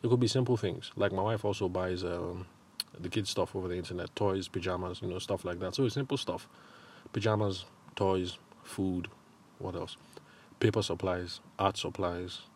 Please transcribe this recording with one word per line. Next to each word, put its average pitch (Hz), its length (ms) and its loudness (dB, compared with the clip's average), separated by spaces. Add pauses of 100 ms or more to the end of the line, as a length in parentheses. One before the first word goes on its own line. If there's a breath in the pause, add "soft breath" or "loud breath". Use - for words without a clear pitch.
It 123 80 2
could 120 100 6
be 120 80 6
simple 123 300 4
things. 85 380 -4
Like, 101 160 4
my 95 100 0
wife 107 240 2
also 98 240 2
buys, 92 340 0
um, 87 440 -4 (520)
the 87 80 -6
kids' 98 220 -2
stuff - 260 0
over 92 120 -2
the 90 80 -2
internet, 90 400 -6
toys, 95 320 2
pajamas, 90 540 -4
you - 60 -4
know, 90 120 -2
stuff 95 260 -2
like 87 140 -4
that. 90 160 -4
So 135 100 2
it's 113 80 2
simple 139 240 -2
stuff. - 300 -4 (640 loud breath)
Pajamas, 104 520 2 (300)
toys, 92 440 2 (240)
food, 90 440 -2 (520)
what 92 160 -4
else? 87 200 -6 (640 loud breath)
Paper 110 220 4
supplies, 90 580 -2 (200)
art 95 180 4
supplies 90 640 -4 (140)